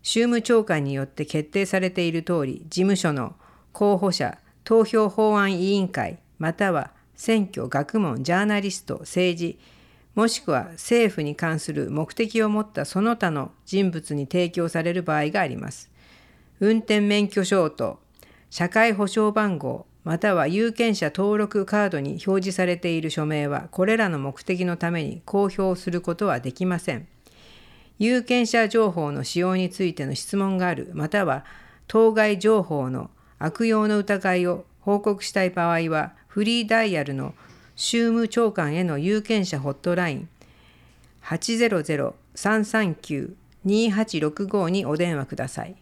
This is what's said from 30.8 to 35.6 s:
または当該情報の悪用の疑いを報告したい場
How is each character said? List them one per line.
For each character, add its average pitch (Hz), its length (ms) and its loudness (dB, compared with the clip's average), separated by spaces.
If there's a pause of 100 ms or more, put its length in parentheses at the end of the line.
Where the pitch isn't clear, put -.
ま 151 140 -4
た 190 160 0
は 143 220 -2 (420)
当 220 240 6
該 214 280 2
情 214 220 4
報 143 280 -2
の 127 200 -6 (280)
悪 160 300 -2
用 214 200 4
の 208 100 2
疑 196 380 0
い 180 120 2
を 175 180 -2 (160)
報 202 180 2
告 208 240 -2
し - 80 -8
た 190 140 2
い 180 60 0
場 170 220 0